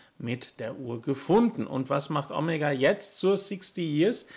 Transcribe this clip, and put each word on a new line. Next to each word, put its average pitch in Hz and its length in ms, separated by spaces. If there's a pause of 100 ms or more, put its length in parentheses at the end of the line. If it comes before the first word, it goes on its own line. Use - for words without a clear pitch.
(180)
mit 123 420
der 120 180
Uhr 120 240
gefunden. 156 680
Und 131 220
was 143 200
macht 143 220
Omega 151 400
jetzt 139 480
zur 196 180
sixty 190 460
Years? 165 540